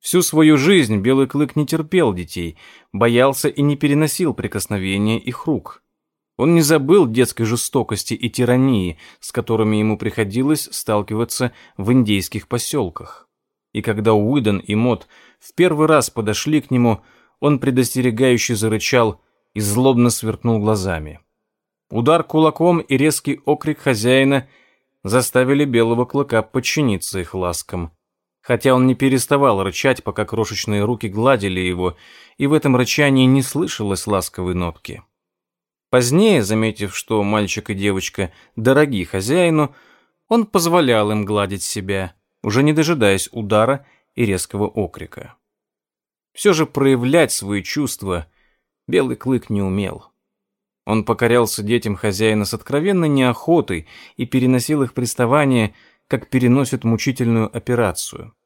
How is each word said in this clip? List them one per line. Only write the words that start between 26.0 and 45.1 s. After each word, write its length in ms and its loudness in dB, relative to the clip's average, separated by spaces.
Клыка 380 -2
подчиниться 760 -2
их 160 -10
ласкам, 580 -6
хотя 320 2
он 120 4
не 80 4
переставал 680 2
рычать, 420 -2
пока 200 -4
крошечные 600 -4
руки 240 -4
гладили 520 0
его, 360 -2
и 100 -2
в 60 2
этом 240 2
рычании 500 2
не 160 4
слышалось 640 -4
ласковой 480 -4
нотки. 480 -8
Позднее, 520 4
заметив, 520 -4
что 280 -2
мальчик 480 -2
и 40 -4
девочка 580 -4
дороги 480 2
хозяину, 720 0
он 160 2
позволял 640 2
им 140 -2
гладить 380 -2
себя, 520 -6
уже 200 2
не 120 4
дожидаясь 580 2
удара 540 0
и 120 0
резкого 400 -4
окрика. 680 -10